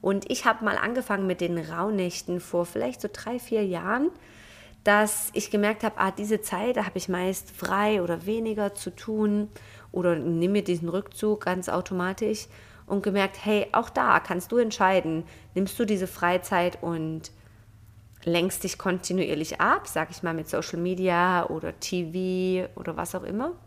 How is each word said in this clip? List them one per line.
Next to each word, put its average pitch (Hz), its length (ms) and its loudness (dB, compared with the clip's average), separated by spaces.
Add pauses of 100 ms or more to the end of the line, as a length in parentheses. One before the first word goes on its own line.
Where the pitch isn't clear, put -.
Und 196 280 0
ich 254 140 -2
habe 233 220 2
mal 208 120 2
angefangen 208 480 0
mit 180 140 0
den 175 180 0
Rauhnächten 175 840 -2
vor 175 240 0
vielleicht 247 340 -4
so - 120 -6
drei, 240 280 -6
vier 220 260 0
Jahren, 196 440 0 (760)
dass 208 480 4
ich - 180 -2
gemerkt 208 320 2
habe, 220 140 0
ah, 190 120 2
diese 208 300 -2
Zeit, 214 380 -2
da 208 80 0
habe 185 120 -6
ich 185 120 -6
meist 185 420 -2
frei 202 500 2
oder 170 240 -2
weniger 214 480 -2
zu - 220 -10
tun 208 540 0 (420)
oder 175 240 4
nehme 170 380 2
mir 202 100 2
diesen 170 240 0
Rückzug 208 560 -2
ganz 185 240 -2
automatisch 185 800 -2 (400)
und 196 160 0
gemerkt, 196 400 0
hey, 208 300 2
auch 240 160 2
da 247 320 4
kannst 180 320 -4
du 233 40 4
entscheiden, 185 680 2 (280)
nimmst 190 240 0
du 240 60 2
diese 196 240 0
Freizeit 180 720 0
und 160 500 -4 (920)
lenkst 170 400 2
dich - 140 -4
kontinuierlich 180 840 -2
ab, 302 260 2
sag 165 260 -4
ich - 120 -12
mal, 165 100 -2
mit 160 140 -6
Social - 320 -4
Media 180 680 2
oder 160 300 -6
T 185 920 -2
V - 80 -14
oder 160 160 -6
was 170 200 -6
auch 185 80 -4
immer. 247 280 -4 (160)